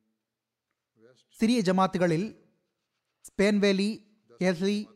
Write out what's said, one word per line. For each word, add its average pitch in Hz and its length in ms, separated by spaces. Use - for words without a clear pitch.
சிறிய 233 320
ஜமாத்துகளில் 185 720
ஸ்பேன்வேலி, 202 840
கேஸ்லி, 190 460